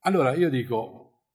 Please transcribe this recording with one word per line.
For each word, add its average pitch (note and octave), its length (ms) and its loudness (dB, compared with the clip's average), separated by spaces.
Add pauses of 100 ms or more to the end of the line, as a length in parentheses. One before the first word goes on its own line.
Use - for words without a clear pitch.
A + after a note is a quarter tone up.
Allora D#3+ 300 2
io E3+ 160 2
dico, A#2 840 -6